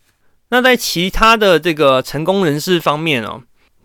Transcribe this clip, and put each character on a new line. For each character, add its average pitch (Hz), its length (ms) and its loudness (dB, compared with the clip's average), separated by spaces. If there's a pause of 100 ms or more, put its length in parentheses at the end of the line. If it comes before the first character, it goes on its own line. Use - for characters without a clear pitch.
(500)
那 247 120 2
在 254 140 4
其 185 340 -4
他 226 260 2
的 196 240 4
这 165 140 -2
个 139 280 2
成 143 220 -8
功 190 220 0
人 147 140 0
士 175 200 -2
方 151 180 -2
面 151 260 -4
哦， 85 180 -12 (440)